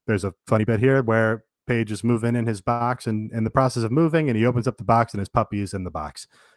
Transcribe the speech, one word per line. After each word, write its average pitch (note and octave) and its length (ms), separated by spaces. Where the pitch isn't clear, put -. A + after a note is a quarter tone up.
there's G2+ 160
a G2 100
funny G#2+ 180
bit A2+ 140
here C3+ 240
where A2 400
Page A2+ 260
is G#2 120
moving A#2 320
in A#2 100
his A2 160
box A#2+ 460
and A2 240
in A2+ 140
the A2 40
process B2+ 340
of A2 80
moving, D#3 380
and A2 80
he A2+ 80
opens B2 220
up - 100
the A2+ 60
box A2+ 300
and G#2 60
his G2 100
puppy G#2 320
is G2 120
in F#2+ 120
the E2+ 60
box D#2 360